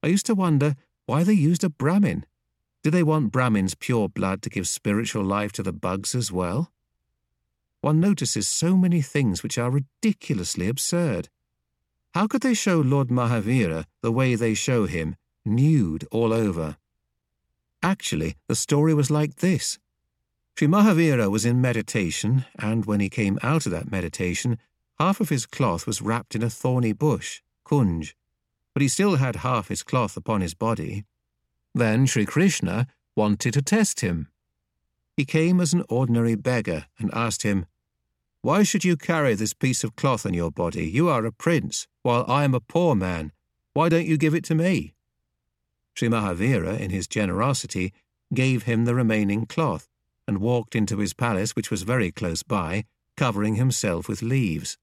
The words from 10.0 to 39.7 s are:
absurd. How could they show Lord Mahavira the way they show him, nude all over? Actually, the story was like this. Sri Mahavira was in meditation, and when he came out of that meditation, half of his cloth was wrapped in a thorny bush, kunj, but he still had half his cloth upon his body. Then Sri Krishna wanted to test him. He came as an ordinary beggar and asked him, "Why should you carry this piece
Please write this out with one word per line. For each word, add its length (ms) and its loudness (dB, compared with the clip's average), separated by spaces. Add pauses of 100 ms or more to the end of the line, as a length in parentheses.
absurd. 600 -2 (840)
How 140 2
could 160 0
they 120 2
show 260 2
Lord 280 2
Mahavira 760 0 (180)
the 100 0
way 220 2
they 200 0
show 320 0
him, 300 -4 (280)
nude 680 2
all 220 0
over? 440 -2 (1080)
Actually, 540 -2 (120)
the 60 0
story 400 2
was 160 2
like 260 0
this. 420 -2 (760)
Sri 100 2
Mahavira 640 4
was 140 0
in 160 2
meditation, 840 0 (120)
and 280 -2
when 140 0
he 100 0
came 320 0
out 240 0
of 60 -4
that 180 -6
meditation, 680 -4 (400)
half 220 0
of 80 -2
his 160 -2
cloth 420 -2
was 140 -6
wrapped 340 -4
in 80 -2
a 60 0
thorny 460 0
bush, 480 -2 (240)
kunj, 480 0 (580)
but 80 -2
he 80 4
still 280 2
had 200 0
half 320 -2
his 140 -8
cloth 340 -2
upon 240 -2
his 140 -4
body. 500 -4 (680)
Then 320 4
Sri 180 2
Krishna 600 0 (280)
wanted 380 0
to 80 0
test 400 0
him. 280 -2 (840)
He 120 0
came 340 2
as 140 2
an 160 2
ordinary 440 2
beggar 520 -2 (120)
and 140 -4
asked 300 -4
him, 240 -2 (760)
"Why 220 2
should 220 0
you 120 2
carry 380 0
this 180 -4
piece 320 -2